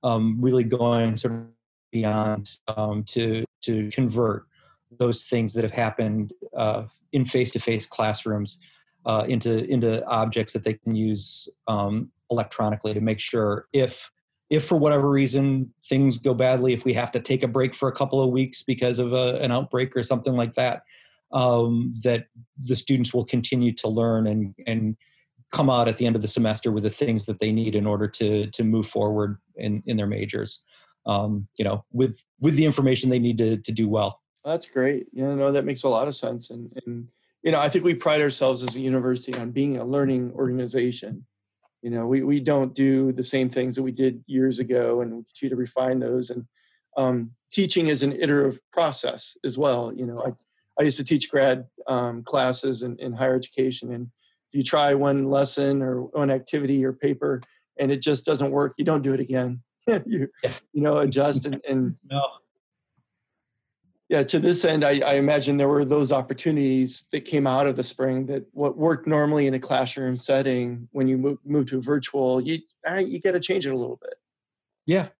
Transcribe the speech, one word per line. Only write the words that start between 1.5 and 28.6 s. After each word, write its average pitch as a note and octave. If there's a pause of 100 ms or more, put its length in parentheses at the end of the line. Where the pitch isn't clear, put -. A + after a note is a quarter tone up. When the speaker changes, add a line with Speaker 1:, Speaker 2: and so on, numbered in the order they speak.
Speaker 1:
beyond, G#2+ (180)
um, G#2+
to, A2+ (180)
to G#2+
convert A2+ (540)
those A#2+
things A2+
that A2+
have G#2+
happened, A2 (220)
uh, A2 (300)
in C3
face-to-face A#2+
classrooms, G#2+ (460)
uh, A2
into, A2+
into A2+
objects A2+
that G#2+
they A2
can A2
use, G#2+ (200)
um, G#2 (180)
electronically G#2+
to G#2
make A2
sure G#2
if, B2+ (380)
if D3
for F3
whatever D3
reason C3+ (160)
things C3+
go C3
badly, B2+
if A#2
we B2
have A#2
to A#2+
take C3
a B2+
break C3
for C3+
a B2+
couple C#3
of C3
weeks C3
because B2
of B2
a, B2+
an C3
outbreak C3
or A#2+
something B2+
like A#2+
that, B2+ (500)
um, A#2+ (100)
that A#2 (340)
the B2+
students B2+
will A#2+
continue B2
to A2+
learn A2+
and, G#2+ (140)
and A2 (540)
come C#3+
out A#2+
at A#2
the B2
end A2+
of G#2+
the G#2+
semester A2
with G#2
the G#2+
things A2+
that G#2
they A2
need A2
in G#2
order G#2
to, G#2+
to A2